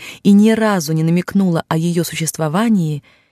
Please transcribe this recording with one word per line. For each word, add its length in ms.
и 100
ни 200
разу 400
не 100
намекнула 680
о 80
ее 280
существовании, 960